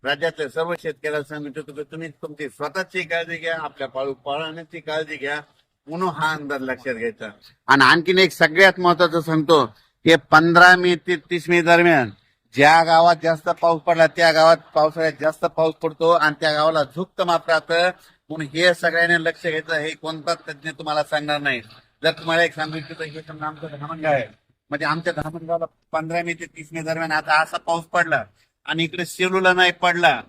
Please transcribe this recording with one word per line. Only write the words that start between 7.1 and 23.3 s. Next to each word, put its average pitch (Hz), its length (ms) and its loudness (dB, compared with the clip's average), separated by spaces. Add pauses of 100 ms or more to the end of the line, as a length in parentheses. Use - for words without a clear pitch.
आणि 139 160 6
आणखीन 165 360 4
एक 185 120 4
सगळ्यात 175 480 4
महत्वाचं 175 420 2
सांगतो, 156 420 2 (420)
हे 160 100 6
पंधरा 170 600 6
मे 180 200 0
ते 180 200 -6
तीस 165 340 -8
मे 175 120 2
दरम्यान 170 480 4 (460)
ज्या 156 280 6
गावात 170 400 6
जास्त 160 260 -2
पाऊस 170 320 0
पडला 165 260 2
त्या 165 240 2
गावात 160 260 6 (180)
पावसाळ्यात 156 460 0
जास्त 156 240 -4
पाऊस 160 300 -2
पडतो 165 340 -2
आणि 156 320 2
त्या 156 120 0
गावाला 156 300 0
झुकतं 175 420 -8
माप 170 240 -2
राहतं, 165 400 0 (400)
म्हणून 156 180 -10
हे 170 260 0
सगळ्यांनी 170 500 0
लक्ष 160 180 -6
घ्यायचं. 160 320 -6
हे 151 160 -4
कोणता 156 440 -8
तज्ञ 156 360 -12
तुम्हाला 151 340 -6
सांगणार 147 380 -4
नाही. 135 200 -4 (420)
जर 160 80 0
तुम्हाला 160 320 -2
एक 160 100 -2
सांगू 156 240 -8
इच्छितो, 160 260 -14
हे 156 180 -14
समजा 156 240 -14